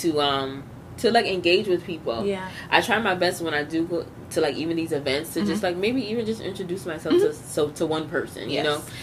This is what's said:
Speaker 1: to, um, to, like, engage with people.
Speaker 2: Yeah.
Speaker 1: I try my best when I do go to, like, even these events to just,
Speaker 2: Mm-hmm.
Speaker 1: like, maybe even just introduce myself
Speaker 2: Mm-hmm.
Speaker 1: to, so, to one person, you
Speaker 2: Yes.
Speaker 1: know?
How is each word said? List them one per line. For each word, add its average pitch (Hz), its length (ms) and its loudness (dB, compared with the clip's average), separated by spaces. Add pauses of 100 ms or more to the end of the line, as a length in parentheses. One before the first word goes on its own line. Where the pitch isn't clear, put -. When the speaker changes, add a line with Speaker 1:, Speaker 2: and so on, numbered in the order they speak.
Speaker 1:
to, 156 200 2
um, 139 420 0 (340)
to, 214 140 4
like, 233 140 6
engage 185 420 4
with 175 180 2
people. 151 400 -4
Speaker 2:
Yeah. 190 240 -2 (200)
Speaker 1:
I 170 120 6
try 208 180 2
my 202 160 2
best 175 260 2
when 160 120 0
I 147 100 0
do 160 220 0
go 175 200 -4 (260)
to, 165 100 0
like, 147 140 2
even 160 200 -2
these 165 160 -2
events 143 440 -2
to 160 60 0
just, 202 120 2
Speaker 2:
Mm-hmm. 208 120 0
Speaker 1:
like, 175 120 0
maybe 233 240 2 (100)
even 226 140 -2
just 220 160 -2
introduce 190 440 -6
myself 165 300 0
Speaker 2:
Mm-hmm. 392 120 6
Speaker 1:
to, 453 60 0
so, - 360 0
to 165 160 -2
one 156 240 -2
person, 120 400 -4
you 143 60 0
Speaker 2:
Yes. 143 100 2
Speaker 1:
know? 151 160 0 (220)